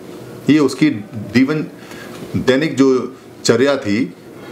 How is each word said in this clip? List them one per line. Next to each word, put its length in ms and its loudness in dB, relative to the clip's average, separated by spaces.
ये 100 6
उसकी 300 2
जीवन, 520 0
दैनिक 380 2
जो 400 2
चर्या 340 4
थी, 360 -2